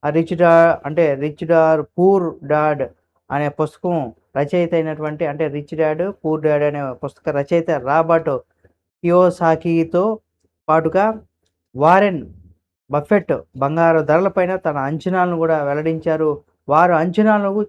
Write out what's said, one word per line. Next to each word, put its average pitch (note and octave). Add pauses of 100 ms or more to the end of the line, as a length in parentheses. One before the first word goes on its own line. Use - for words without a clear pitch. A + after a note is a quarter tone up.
ఆ D3
రిచ్ E3
డా-, E3 (100)
అంటే D#3 (180)
రిచ్ D3+
డాడ్ D#3+ (140)
పూర్ F#3 (240)
డాడ్ D3+ (460)
అనే C#3+ (100)
పుస్తకం E3 (380)
రచయిత E3+
అయినటువంటి, D3+
అంటే D3+ (100)
రిచ్ D3
డాడ్ D#3 (180)
పూర్ D#3
డాడ్ D3
అనే D3 (220)
పుస్తక -
రచయిత E3+ (160)
రాబర్ట్ D#3+ (720)
కియోసాకితో E3+ (640)
పాటుగా D#3+ (680)
వారెన్ F3 (680)
బఫెట్ D3 (260)
బంగారు E3 (100)
ధరలపైన F#3 (100)
తన D3 (100)
అంచనాలను F3+
కూడా D#3+ (100)
వెల్లడించారు. D#3 (360)
వారు E3+
అంచనాలను G3+